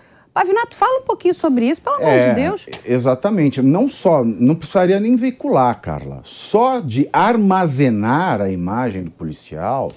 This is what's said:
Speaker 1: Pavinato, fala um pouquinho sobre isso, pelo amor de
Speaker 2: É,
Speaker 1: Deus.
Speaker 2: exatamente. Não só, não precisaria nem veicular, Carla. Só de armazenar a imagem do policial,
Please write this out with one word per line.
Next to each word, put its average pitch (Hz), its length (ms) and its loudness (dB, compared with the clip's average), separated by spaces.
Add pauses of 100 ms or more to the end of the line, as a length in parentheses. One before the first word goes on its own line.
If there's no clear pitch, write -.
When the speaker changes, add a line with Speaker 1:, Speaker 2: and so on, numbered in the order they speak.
(320)
Speaker 1:
Pavinato, 403 440 0
fala 508 240 2
um 523 60 -18
pouquinho 359 280 0
sobre 247 340 0
isso, 311 140 -2
pelo 554 140 -2
amor 508 160 0
de 131 60 4
Speaker 2:
É, 123 180 4
Speaker 1:
Deus. 330 320 -4 (180)
Speaker 2:
exatamente. 131 800 0
Não 185 260 2
só, 160 340 2
não 117 300 2
precisaria 180 460 0
nem 233 160 2
veicular, 226 640 0
Carla. 69 420 -10
Só 247 580 -2
de 135 300 -2
armazenar 156 1300 2
a 98 100 -2
imagem 95 540 -4
do 82 40 -10
policial, 85 880 -8